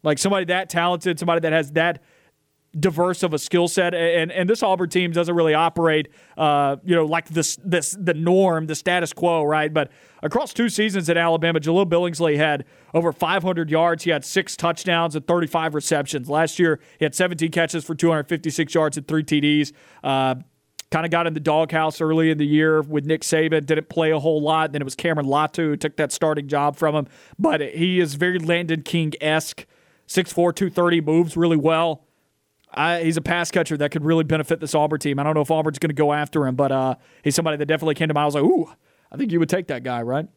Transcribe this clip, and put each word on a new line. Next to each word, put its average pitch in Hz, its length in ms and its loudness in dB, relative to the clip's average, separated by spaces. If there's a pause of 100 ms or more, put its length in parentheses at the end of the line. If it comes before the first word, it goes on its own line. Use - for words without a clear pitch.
Like, 151 160 0
somebody 196 260 0
that 180 240 -2
talented, 175 500 0
somebody 170 220 0
that 160 100 0
has 156 220 0
that 165 280 0 (760)
diverse 180 440 0
of 170 100 0
a 147 60 -2
skill 175 280 2
set, 175 280 0
and, 170 360 0
and 180 160 0
this 226 140 2
Auburn 185 280 0
team 180 220 0
doesn't 170 220 0
really 160 220 4
operate, 160 520 2 (300)
uh, 143 460 2
you 175 120 2
know, 165 80 4
like 160 260 -2
this, 160 360 -2
this, 180 340 -2
the 170 140 -2
norm, 170 540 2
the 156 80 -4
status 180 360 -2
quo, 170 300 0
right? 151 320 0
But 151 160 0 (320)
across 156 320 -2
two 233 160 0
seasons 196 400 0
at 170 80 4
Alabama, 165 420 2
Jahleel 170 280 2
Billingsley 170 500 0
had 151 280 0 (280)
over 170 180 2
five 175 300 0
hundred 170 300 -2
yards. 165 320 2
He 170 80 0
had 147 120 0
six - 320 -4
touchdowns 170 600 -2
and 151 100 -6
thirty-five 165 480 0
receptions. 143 560 -4
Last 156 300 0
year, 160 200 4 (200)
he 160 60 0
had 143 100 -2
seventeen 175 340 0
catches 165 340 -2
for 160 120 -6
two 165 140 2
hundred 156 200 -2
fifty-six 160 460 -4
yards 156 220 0
and 143 100 -12
three 156 160 -2
T 147 160 0
Ds. 147 340 0 (300)
Uh, 135 320 0 (560)
kinda 165 180 -2
got 170 160 2
in 160 80 -2
the 156 60 -4
doghouse 156 600 0
early 160 300 2
in 156 80 0
the 147 80 0
year 156 380 4
with 147 200 -2
Nick 156 180 -2
Saban, 160 440 0
didn't 156 240 -2
play 160 220 0
a 156 80 2
whole 151 240 0
lot. 160 300 0
Then 143 100 -4
it - 20 -6
was 135 100 -10
Cameron 156 300 -2
Latu 151 440 0
who 147 60 0
took 147 220 -6
that 147 140 -2
starting 151 360 -2
job 143 280 0
from 151 180 0
him. 147 140 -2 (320)
But 185 220 0
he 175 380 0
is 151 140 0
very 180 240 0
Landon 165 460 -2
King-esque, 156 840 -2 (400)
six 180 260 -2
four, 175 220 2
two 190 160 -2
thirty, 175 320 2
moves 160 340 0
really 165 220 2
well. 160 480 0 (680)
I, 170 300 0
he's 160 160 2
a 160 40 -2
pass 170 280 -2
catcher 160 280 -2
that 147 120 0
could 151 160 -4
really 165 180 4
benefit 156 360 -2
this 156 160 -6
Auburn 151 240 2
team. 139 180 -2
I 143 60 -2
don't 156 100 0
know 156 80 2
if 143 80 -2
Auburn's 156 300 -2
gonna 160 120 0
go 147 220 2
after 147 320 -2
him, 127 100 -2
but, 139 160 2
uh, 131 240 0 (280)
he's 143 100 0
somebody 156 240 0
that 147 80 -2
definitely 156 300 0
came 160 140 -2
to 151 40 0
mind. 147 80 2
I 147 40 2
was 147 100 0
like, 143 80 2
"Ooh, 277 280 2 (400)
I - 60 -14
think 220 140 -2
you 170 80 2
would 165 100 2
take 180 200 -2
that 127 120 -6
guy," 123 220 -4
right? 135 340 -4